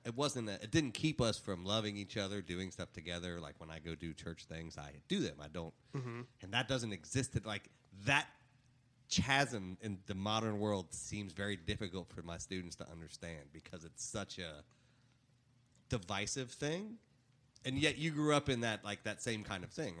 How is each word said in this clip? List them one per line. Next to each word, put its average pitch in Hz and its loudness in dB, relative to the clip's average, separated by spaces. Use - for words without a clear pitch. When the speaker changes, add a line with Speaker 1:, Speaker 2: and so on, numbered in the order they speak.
Speaker 1:
it 117 -4
wasn't 127 2
a, 98 -2
it 110 -8
didn't 147 6
keep 156 2
us 113 6
from 90 -2
loving 104 2
each 98 -4
other, 101 0
doing 90 -2
stuff 90 -6
together. 87 -4
Like, 73 -8
when 82 -12
I 80 -8
go 80 -4
do 80 -4
church - -8
things, 82 -8
I 71 -10
do 196 2
them. 82 2
I 73 -10
don't, 82 -6
Speaker 2:
Mm-hmm. 123 -4
Speaker 1:
and 95 -10
that 123 4
doesn't 117 0
exist. 120 0
Like, 104 -4
that 139 6
chasm 123 4
in 95 -2
the 101 -2
modern 107 4
world 101 2
seems 104 -6
very 101 0
difficult 90 -4
for 82 -10
my 82 -6
students 90 -4
to - -10
understand 82 -10
because 80 -14
it's - -12
such - -4
a 78 -8
divisive 107 0
thing. 185 -2
And 131 0
yet 143 6
you 160 4
grew 151 6
up 143 6
in 120 4
that, 110 2
like, 104 -4
that 107 -2
same 110 0
kind 95 -4
of 87 -8
thing, 107 -4